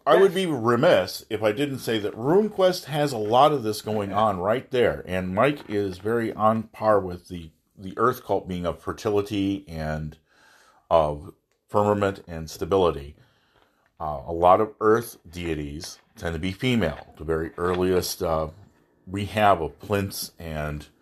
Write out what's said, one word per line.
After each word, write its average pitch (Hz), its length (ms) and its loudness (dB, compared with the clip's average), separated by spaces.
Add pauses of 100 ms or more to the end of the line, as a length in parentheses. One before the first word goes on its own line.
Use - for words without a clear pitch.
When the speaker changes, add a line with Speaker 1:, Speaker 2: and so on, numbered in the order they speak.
Speaker 1:
I 147 120 6
would 190 140 6
Speaker 2:
that's 165 40 -6
Speaker 1:
be 190 100 0
remiss 120 840 2
if 107 120 -4
I 110 120 4
didn't 135 260 -4
say 113 200 -2
that 104 140 -4
RuneQuest 185 720 0
has 147 280 -2
a 120 40 -4
lot 123 360 6
of 131 100 -2
this 107 180 -2
going 104 300 -4
on 101 280 2
right 104 300 -2
there. 98 380 2
And 92 260 -4
Mike 135 360 2
is 101 280 -4
very 113 360 -2
on 110 300 2
par 107 360 2
with 90 300 -6
the, 82 220 -12 (260)
the 95 200 -14
earth 120 280 0
cult 90 240 -2
being 90 160 -4
of 82 160 -4
fertility 101 880 -2
and 78 500 -6 (720)
of 76 420 0 (360)
firmament 101 580 2
and 80 220 -12
stability. 82 640 0 (840)
Uh, 76 280 -8
a 85 60 -8
lot 90 280 6
of 107 200 -4
earth 110 360 2 (120)
deities 80 720 -8 (180)
tend 82 160 -6
to 80 60 -6
be 92 120 -4
female. 110 560 -2 (100)
The 82 60 -14
very 80 340 -4
earliest, 90 640 0
uh, 80 280 -2 (580)
we 98 180 -6
have 101 360 4
of - 180 -8
plinths 101 580 -4
and 76 480 -8 (160)